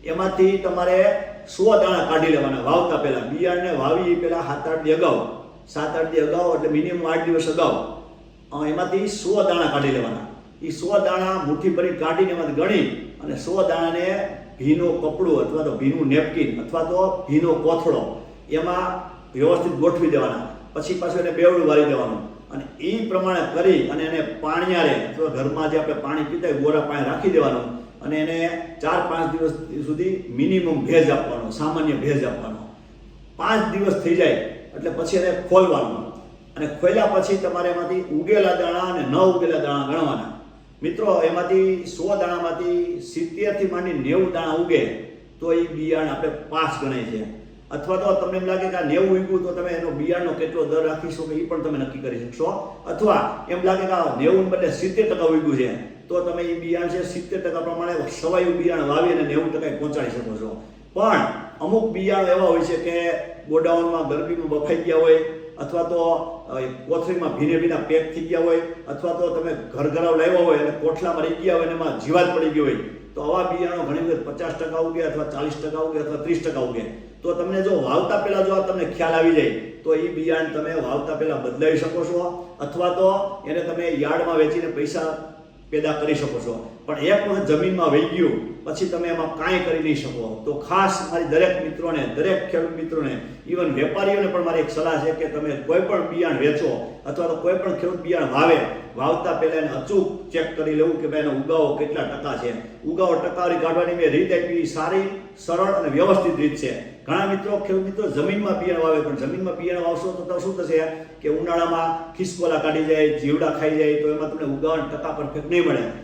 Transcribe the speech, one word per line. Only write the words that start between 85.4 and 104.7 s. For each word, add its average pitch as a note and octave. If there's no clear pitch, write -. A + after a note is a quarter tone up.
પેદા D3+
કરી D3+
શકો C3
છો. A2+
પણ D3+
એક G3+
વખત F#3+
જમીનમાં E3+
વહી D#3
ગયું D#3+
પછી E3+
તમે E3+
એમાં D#3+
કાંઈ F3+
કરી D#3+
નહીં D3+
શકો. A2+
તો D3
ખાસ F#3+
મારી E3+
દરેક E3
મિત્રોને, D#3
દરેક F#3+
ખેડૂત E3
મિત્રોને, D#3+
even F3+
વેપારીઓને G3
પણ F3
મારી E3
એક D3
સલાહ D#3
છે D#3+
કે D#3
તમે D3+
કોઈ D3+
પણ -
બિયારણ E3
વેચો D3
અથવા E3
તો D#3+
કોઈ F3
પણ F#3
ખેડૂત F3
બિયારણ E3
વાવે, D#3+
વાવતા F3+
પહેલા D#3+
એને D3+
અચૂક -
ચેક D#3+
કરી D3+
લેવું D#3
કે D#3
ભાઈ D3+
એનો D3+
ઉગાવો D3
કેટલા D3
ટકા C#3
છે. -
ઉગાવો E3+
ટકાવારી E3+
કાઢવાની E3+
મેં E3
રીત -
આપી, E3+
સારી, F3